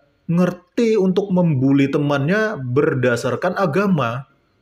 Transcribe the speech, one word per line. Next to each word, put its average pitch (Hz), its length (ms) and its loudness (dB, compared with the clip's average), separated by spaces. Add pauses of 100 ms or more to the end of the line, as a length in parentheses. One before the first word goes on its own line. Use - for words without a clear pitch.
(280)
ngerti 180 720 0
untuk 190 320 0
membuli 139 560 2
temannya 147 720 -2
berdasarkan 127 960 -2
agama. 160 720 -2 (340)